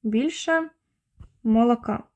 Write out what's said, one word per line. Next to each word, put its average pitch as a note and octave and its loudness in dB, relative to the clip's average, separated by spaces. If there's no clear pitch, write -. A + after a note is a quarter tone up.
Більше D#4+ -2
молока. A3+ 2